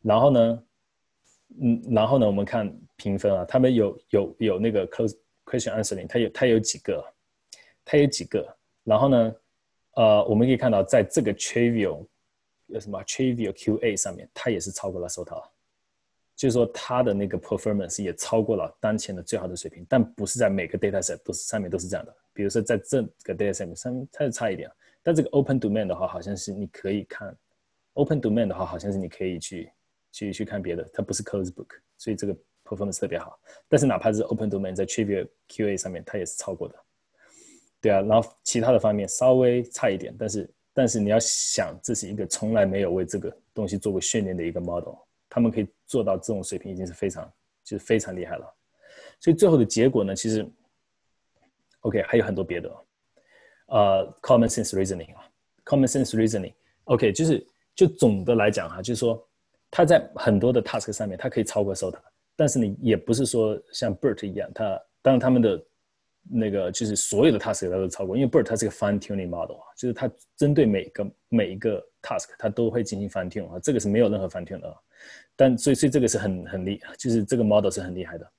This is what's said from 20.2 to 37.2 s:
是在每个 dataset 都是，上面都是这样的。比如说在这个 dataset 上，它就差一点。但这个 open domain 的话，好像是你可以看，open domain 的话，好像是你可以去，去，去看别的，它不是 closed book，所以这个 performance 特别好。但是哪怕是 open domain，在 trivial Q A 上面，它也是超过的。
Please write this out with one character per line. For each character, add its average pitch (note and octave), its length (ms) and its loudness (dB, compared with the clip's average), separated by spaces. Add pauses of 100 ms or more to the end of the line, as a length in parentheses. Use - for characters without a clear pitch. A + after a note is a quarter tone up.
是 - 100 -4
在 A2+ 140 4
每 F#2+ 160 -2
个 F2+ 100 -8
dataset F#2+ 460 -2
都 F#2 100 -10
是， - 120 -8
上 A2 160 -4
面 F2+ 100 -6
都 F#2 80 -4
是 F2+ 80 -6
这 F2+ 100 -6
样 - 80 -8
的。 - 80 -20 (200)
比 G#2 100 -6
如 G2 80 0
说 A#2 100 0
在 A2 160 0
这 A#2+ 260 0 (200)
个 F#2+ 140 -6
dataset G2 400 -4
上， B2+ 340 -8
它 - 140 -4
就 C3+ 80 -2
差 A#2 180 -4
一 F#2+ 60 -4
点。 - 120 -12 (320)
但 E3+ 140 2
这 D#3 80 4
个 - 80 -2
open C#3 300 2
domain G#2+ 260 0
的 F#2 80 -2
话， F2+ 140 -2
好 F2 120 -8
像 G2 160 -8
是 G2 160 -10
你 G2 160 -8
可 - 220 -8
以 G2+ 140 -2
看， - 320 -14 (560)
open C#3+ 280 0
domain A2 280 2
的 - 60 -4
话， F#2 100 -4
好 F2+ 120 -10
像 G2 140 -6
是 G2 80 -2
你 F#2 100 -6
可 - 160 -10
以 F2+ 140 -4
去， - 320 -12 (400)
去， G2+ 220 -8
去 G#2 120 -6
看 G2+ 160 -8
别 F2 140 -6
的， E2+ 80 -6 (100)
它 - 100 -6
不 G2 100 -6
是 G2+ 100 -6
closed F#2+ 300 -6
book， - 160 -18 (300)
所 A2+ 140 -6
以 G2 40 -4
这 G2+ 100 -6
个 G2 80 -4 (300)
performance G2+ 340 -8
特 - 80 -4
别 - 100 -6
好。 - 220 -12 (300)
但 D3+ 100 4
是 C#3+ 80 2
哪 A2 100 2
怕 A2 160 0
是 G#2 100 -2
open G#2+ 280 -4
domain， F#2+ 240 -4
在 F#2+ 100 -2
trivial G2+ 440 -4 (180)
Q G#2+ 220 -4
A G2 80 -2
上 F#2 160 -8
面， E2+ 120 -12
它 - 140 -10
也 F2+ 80 -6
是 - 100 -12
超 - 160 -10
过 E2+ 140 -10
的。 E2 80 -16 (1080)